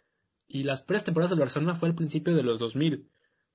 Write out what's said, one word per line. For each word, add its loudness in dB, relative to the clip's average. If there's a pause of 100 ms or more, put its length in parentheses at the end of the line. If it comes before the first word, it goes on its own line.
(460)
Y -6
las -2
peores -2
temporadas 2
del 2
Barcelona 0
fue -2
al 0
principio -2
de 4
los 0
dos -4
mil, 0 (440)